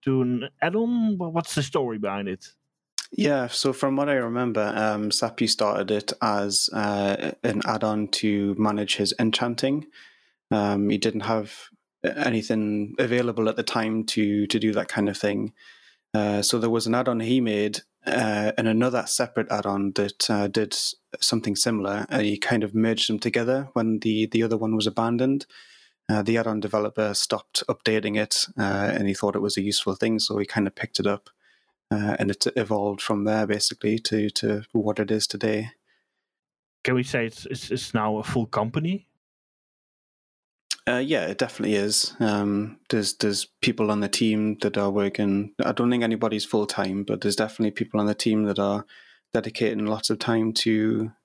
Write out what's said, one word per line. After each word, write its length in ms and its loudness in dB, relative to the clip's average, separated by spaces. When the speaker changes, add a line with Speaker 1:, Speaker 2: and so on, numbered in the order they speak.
Speaker 1:
to 180 2
an 280 0
add-on. 560 2
Wha-, 120 -4
what's 260 -2
the 80 2
story 340 0
behind 300 -2
it? 220 -6
Speaker 2:
Yeah, 340 2
so 240 0
from 240 0
what 140 0
I 60 4
remember, 600 0
um, 360 0
Sapu 360 0
started 440 2
it 200 -2
as, 520 0
uh, 580 0
an 240 0
add-on 440 0
to 480 0
manage 400 0
his 200 0
enchanting. 680 0
Um, 360 2
he 80 2
didn't 240 0
have 480 -4
anything 960 0
available 480 2
at 80 0
the 80 -2
time 440 0
to, 400 2
to 120 2
do 140 2
that 160 -2
kind 180 0
of 100 -2
thing. 360 -2
Uh, 280 2
so 180 2
there 100 2
was 180 2
an 60 2
add-on 280 2
he 180 2
made, 400 0
uh, 520 2
and 100 2
another 400 2
separate 420 -2
add-on 440 -2
that, 360 -2
uh, 180 2
did 260 -2
s-, 220 -4
something 340 0
similar, 540 0
and 140 0
he 140 0
kind 280 0
of 100 -4
merged 320 2
them 100 -2
together 540 0
when 280 0
the, 260 2
the 180 2
other 140 0
one 180 0
was 120 2
abandoned. 580 0
Uh, 120 2
the 160 2
add-on 220 0
developer 540 -2
stopped 560 -2
updating 500 0
it, 260 0
uh, 340 0
and 140 0
he 60 0
thought 240 0
it 40 0
was 140 -2
a 60 -2
useful 340 0
thing, 240 0
so 180 -2
he 80 0
kind 220 0
of 80 -6
picked 240 -8
it 80 2
up, 220 -4
uh, 300 0
and 100 0
it 160 -2
evolved 440 0
from 220 0
there, 240 2
basically, 520 0
to, 320 0
to 320 -2
what 260 0
it 120 0
is 160 0
today. 420 -2
Speaker 1:
Can 120 0
we 80 2
say 240 -2
it's, 180 -12
it's, 260 -8
it's 220 -6
now 240 0
a 60 -4
full 240 -2
company? 600 -2
Speaker 2:
Uh, 100 2
yeah, 300 0
it 100 -4
definitely 380 -2
is. 440 0
Um, 600 0
there's, 280 0
there's 280 0
people 300 2
on 80 2
the 100 0
team 520 2
that 180 0
are 100 2
working. 640 0
I 100 0
don't 180 2
think 120 2
anybody's 400 0
full-time, 600 -2
but 180 -4
there's 140 0
definitely 360 0
people 280 -2
on 80 2
the 80 0
team 300 2
that 120 0
are 280 0
dedicating 540 -2
lots 240 -2
of 80 0
time 360 0
to 580 0